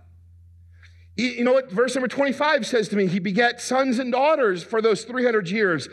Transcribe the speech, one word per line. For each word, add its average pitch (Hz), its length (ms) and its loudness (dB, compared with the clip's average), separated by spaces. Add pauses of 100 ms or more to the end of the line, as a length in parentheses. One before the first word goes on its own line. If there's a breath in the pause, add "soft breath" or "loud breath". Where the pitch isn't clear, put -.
(1160 soft breath)
He, 240 220 -4
you 240 60 -2
know 247 100 4
what 262 180 0
verse 247 240 0
number 254 120 0
twenty-five 277 600 0
says 220 220 0
to 202 60 -4
me? 196 120 2
He 185 120 -2
begat 226 420 0
sons 262 380 0
and 247 120 -4
daughters 254 520 2
for 220 180 -2
those 220 240 0
three 247 180 -4
hundred 214 260 0
years, 185 440 0